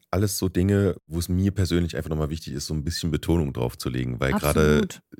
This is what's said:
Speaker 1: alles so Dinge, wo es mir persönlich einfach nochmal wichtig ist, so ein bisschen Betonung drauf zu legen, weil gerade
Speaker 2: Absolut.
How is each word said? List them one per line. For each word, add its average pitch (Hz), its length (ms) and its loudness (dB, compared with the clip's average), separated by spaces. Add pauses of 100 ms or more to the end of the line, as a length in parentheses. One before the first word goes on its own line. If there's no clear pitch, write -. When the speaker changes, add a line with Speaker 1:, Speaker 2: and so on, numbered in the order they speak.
(120)
Speaker 1:
alles 98 260 0
so 98 100 0
Dinge, 98 480 2 (100)
wo 82 140 -6
es 85 100 -4
mir 92 220 2
persönlich 85 460 0
einfach 76 120 -4
nochmal 76 200 -2
wichtig 78 240 -8
ist, 71 140 -8
so 80 60 -6
ein 76 120 -2
bisschen 78 260 -4
Betonung 76 400 0
drauf 60 260 -4
zu - 120 -6
legen, 62 320 -4
weil 67 100 2
gerade 76 520 4
Speaker 2:
Absolut. - 180 -8 (180)